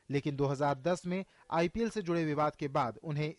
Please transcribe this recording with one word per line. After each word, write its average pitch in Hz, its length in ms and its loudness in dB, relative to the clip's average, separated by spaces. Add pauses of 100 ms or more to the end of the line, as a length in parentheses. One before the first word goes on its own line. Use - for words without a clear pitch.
लेकिन 143 260 0
दो 139 100 2
हज़ार 143 300 2
दस 170 300 0
में 185 200 -2 (260)
आईपीएल 180 380 2
से 214 120 -4
जुड़े 170 240 0
विवाद 151 300 2
के 151 120 -4
बाद 135 360 0
उन्हें 151 360 -2